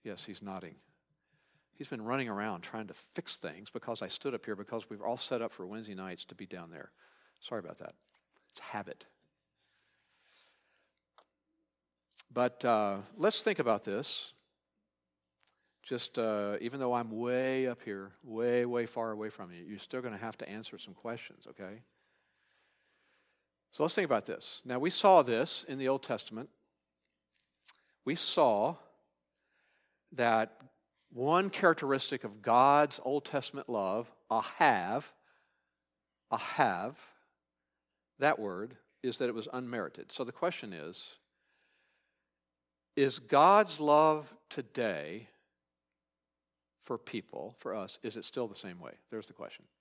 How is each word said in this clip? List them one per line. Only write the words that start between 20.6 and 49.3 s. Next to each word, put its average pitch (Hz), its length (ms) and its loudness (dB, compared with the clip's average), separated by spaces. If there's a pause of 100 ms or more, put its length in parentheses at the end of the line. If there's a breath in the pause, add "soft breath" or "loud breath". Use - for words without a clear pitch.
some 95 160 -16
questions, - 540 -12
okay? 101 340 -14 (1900)
So - 120 0
let's 170 120 0
think 208 80 2
about 127 220 2
this. - 400 -10
Now, 127 140 -2
we 160 100 0
saw 185 320 10
this 120 420 0
in 131 140 -8
the 135 100 0
Old 135 160 2
Testament. 113 460 -6 (1500)
We 143 120 -2
saw 135 600 4 (1400)
that 113 480 2 (540)
one 160 360 2
characteristic 139 760 2
of 104 160 -10
God's 139 600 8
Old 139 220 0
Testament - 460 -6
love, 107 420 -2 (180)
ahav, 113 760 2 (1200)
ahav, 110 640 0 (1200)
that 143 200 4
word, 104 360 -6 (260)
is - 180 -4
that 127 100 2
it 113 40 -4
was 107 200 -6
unmerited. 120 580 -8
So 131 140 -6
the 123 80 -10
question 165 400 -4
is, 82 420 -12 (1800)
is 135 220 2
God's 160 600 6
love 151 540 4 (160)
today 107 800 -4 (1500)
for 117 140 -6
people, 104 600 -10
for - 160 -8
us, 95 260 -8
is 110 140 -8
it 104 80 -10
still 123 240 -6
the 101 80 -12
same 90 240 -12
way? 80 140 -14 (180)
There's 110 160 -10
the - 60 -20